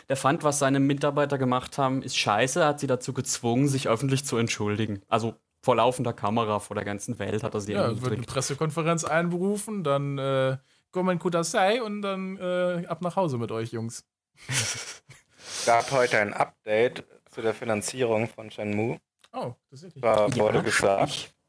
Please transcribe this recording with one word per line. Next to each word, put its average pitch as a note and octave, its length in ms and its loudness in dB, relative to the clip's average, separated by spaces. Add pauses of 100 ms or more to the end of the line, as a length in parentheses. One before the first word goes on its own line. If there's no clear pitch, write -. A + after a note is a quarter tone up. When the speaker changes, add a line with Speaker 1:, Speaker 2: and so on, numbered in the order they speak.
Speaker 1:
der C3+ 80 0
fand, D3+ 260 2
was C#3+ 160 2
seine C#3 200 2
Mitarbeiter C#3+ 580 2
gemacht B2+ 400 -2
haben, C3+ 240 0
ist - 160 -6
scheiße, C3+ 480 2
hat D3 140 0
sie C#3 80 -2
dazu B2+ 260 -2
gezwungen, B2 560 2
sich C3+ 180 0
öffentlich C3+ 380 2
zu - 120 -2
entschuldigen. G#2 680 -2
Also A2+ 280 0 (260)
vor B2 160 4
laufender A#2+ 340 4
Kamera, G#2+ 480 0
vor - 160 -8
der G#2 80 -2
ganzen G#2 360 -6
Welt G#2 240 -2
hat - 100 -4
er G#2+ 80 -2
sie G2 120 -6
Speaker 2:
Ja, G3 100 0
Speaker 1:
erniedrigt. A#2+ 200 -2
Speaker 2:
wird B2 140 -2
eine A#2 80 -6
Pressekonferenz D#3 800 -2
einberufen, F#3 800 -2
dann, C#3 340 0
äh, C3+ 400 0 (340)
"Gomen F#3 280 0
kudasai" F#3 640 2
und G#3 200 -6
dann, F#3+ 360 -6
äh, F3+ 500 -2
ab E3 140 -6
nach F3+ 140 -4
Hause D#3+ 220 0
mit A#2 140 -4
euch, A2+ 200 -4
Jungs. A2+ 320 -6 (320)
Speaker 3:
<laughs> - 680 -6 (600)
Gab A#2 260 4
heute B2 280 4
ein G#2 140 0
Update - 720 0 (240)
zu - 120 -12
der A2 120 2
Finanzierung A2+ 720 0
von A2 240 -14
Shenmue. G#2+ 480 -2 (320)
Speaker 2:
Oh, F3+ 220 -8 (160)
tatsächlich. C#3 320 -16
Speaker 3:
Da G#2+ 260 4
Speaker 1:
Ja, - 100 0
Speaker 3:
wurde G#2+ 220 4
Speaker 1:
hab F#3 60 -2
Speaker 3:
gesagt, G2 440 2
Speaker 1:
ich. - 240 -8 (160)